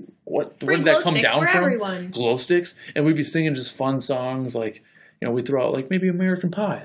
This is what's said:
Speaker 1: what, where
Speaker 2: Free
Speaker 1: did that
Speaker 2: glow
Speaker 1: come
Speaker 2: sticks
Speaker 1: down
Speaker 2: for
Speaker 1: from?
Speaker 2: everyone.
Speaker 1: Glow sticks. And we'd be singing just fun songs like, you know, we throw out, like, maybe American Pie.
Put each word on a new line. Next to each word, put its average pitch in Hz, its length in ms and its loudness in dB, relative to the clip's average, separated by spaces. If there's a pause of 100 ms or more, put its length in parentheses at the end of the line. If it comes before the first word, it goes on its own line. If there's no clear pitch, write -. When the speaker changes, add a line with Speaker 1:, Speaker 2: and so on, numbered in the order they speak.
(240)
Speaker 1:
what, - 360 -4
where 131 100 -4
Speaker 2:
Free 160 80 6
Speaker 1:
did 160 80 2
that 156 80 6
Speaker 2:
glow 311 80 4
Speaker 1:
come 170 120 2
Speaker 2:
sticks 123 180 2
Speaker 1:
down 135 140 2
Speaker 2:
for - 60 4
Speaker 1:
from? - 120 2
Speaker 2:
everyone. 185 460 -2
Speaker 1:
Glow 123 260 0
sticks. 175 380 0 (220)
And 151 100 2
we'd 156 100 4
be 151 80 -2
singing 160 300 0
just 127 200 -6
fun 135 260 0
songs 127 560 -4
like, 110 260 -4 (400)
you 123 60 -4
know, 117 40 0
we 123 120 0
throw 127 240 0
out, 120 60 0
like, 135 180 -4
maybe 185 180 0
American 180 400 0
Pie. 202 360 -4